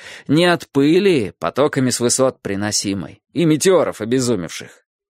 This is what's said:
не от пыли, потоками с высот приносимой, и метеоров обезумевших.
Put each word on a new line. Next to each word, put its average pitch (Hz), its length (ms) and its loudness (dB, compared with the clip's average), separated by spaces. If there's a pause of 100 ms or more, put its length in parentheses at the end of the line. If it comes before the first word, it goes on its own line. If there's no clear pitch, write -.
(280)
не 160 180 2
от 175 240 0
пыли, 151 680 2
потоками 131 500 0
с 117 100 -2
высот 123 420 0
приносимой, 101 800 -4 (120)
и 170 120 0
метеоров 151 560 2
обезумевших. 117 840 -4 (260)